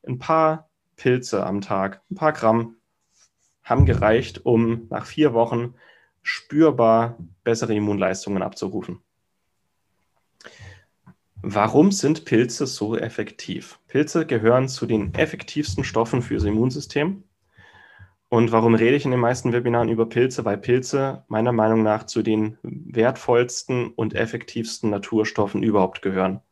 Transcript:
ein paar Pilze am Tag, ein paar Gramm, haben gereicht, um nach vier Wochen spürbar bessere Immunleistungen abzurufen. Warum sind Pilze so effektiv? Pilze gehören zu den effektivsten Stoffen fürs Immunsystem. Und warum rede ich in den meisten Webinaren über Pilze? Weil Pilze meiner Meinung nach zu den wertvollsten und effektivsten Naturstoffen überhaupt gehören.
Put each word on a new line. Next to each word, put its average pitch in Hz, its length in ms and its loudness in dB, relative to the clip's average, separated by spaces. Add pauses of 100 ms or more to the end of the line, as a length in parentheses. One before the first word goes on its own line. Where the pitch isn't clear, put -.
ein 127 140 -8
paar 160 500 2 (280)
Pilze 123 480 0
am 98 160 -2
Tag, 98 480 -4
ein - 60 -10
paar 156 180 2
Gramm, 113 420 2 (880)
haben 127 220 4
gereicht, 110 600 0
um 117 440 0
nach - 160 -8
vier 147 280 0
Wochen 117 420 0 (480)
spürbar 127 960 2 (280)
bessere 113 280 0
Immunleistungen 98 680 -2
abzurufen. 98 560 -8 (2500)
Warum 113 480 4
sind 156 340 -2
Pilze 123 420 0
so 110 280 -6
effektiv? - 920 -10
Pilze 151 400 0
gehören 123 420 4
zu 131 160 -6
den 104 300 0
effektivsten - 680 -4
Stoffen 113 380 0
fürs - 220 -2
Immunsystem. 139 800 -2 (1040)
Und 113 220 4
warum 113 240 6
rede 113 200 4
ich 143 100 -2
in 131 60 0
den 127 80 0
meisten 123 320 0
Webinaren 120 380 0
über 113 180 2
Pilze? 123 380 -2
Weil 101 140 -2
Pilze 135 680 -2
meiner 113 240 0
Meinung 110 300 2
nach 107 240 0
zu - 160 -4
den 110 400 -2
wertvollsten 123 1300 -2
und 110 240 -4
effektivsten 113 800 -4
Naturstoffen 101 720 -2
überhaupt 101 400 0
gehören. 95 380 -2 (100)